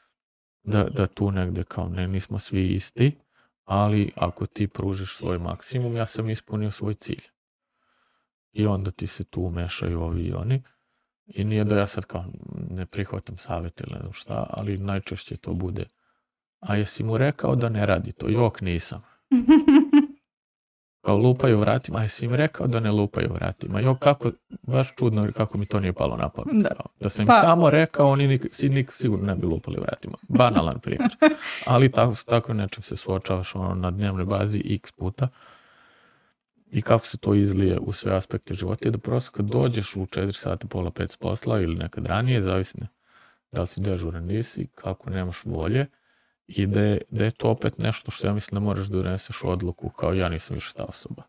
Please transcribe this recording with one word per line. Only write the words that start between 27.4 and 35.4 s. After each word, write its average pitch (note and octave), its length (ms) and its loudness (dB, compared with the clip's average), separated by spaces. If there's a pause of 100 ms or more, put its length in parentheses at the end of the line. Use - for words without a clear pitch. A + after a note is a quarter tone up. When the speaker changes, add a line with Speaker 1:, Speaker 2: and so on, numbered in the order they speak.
Speaker 1:
samo E3+ 300 8
rekao, D3 400 4
oni C#3 180 4
nik-, C3+ 220 2
si-, - 180 0
nik-, C3+ 240 0
sigurno G2+ 340 0
ne G2 80 0
bi F2+ 120 -2
lupali - 340 -2
vratima. - 340 -8 (140)
Banalan A2+ 500 4
primjer. - 320 0 (320)
Speaker 2:
<laughs> - 240 -10
Speaker 1:
Ali B2+ 260 6
tako, A#2+ 220 4
s - 100 -12
takvim A#2 320 0
nečim G2+ 260 -4
se - 140 -10
suočavaš, F#2+ 580 -2
ono, F#2 200 -2
na F2+ 160 -2
dnevnoj F#2+ 340 -2
bazi G2+ 460 0
x - 220 -6
puta. F#2+ 360 -4 (1400)